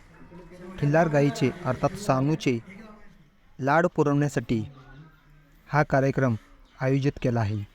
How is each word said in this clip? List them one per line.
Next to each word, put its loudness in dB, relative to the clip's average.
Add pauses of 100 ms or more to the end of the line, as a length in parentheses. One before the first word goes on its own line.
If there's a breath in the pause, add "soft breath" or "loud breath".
(800)
खिल्लार 2
गायीचे 2 (140)
अर्थात -2
सानूचे 0 (1000)
लाड 2
पुरवण्यासाठी 0 (1040)
हा 0
कार्यक्रम 2 (460)
आयोजित 0 (100)
केला 0
आहे. -2 (120)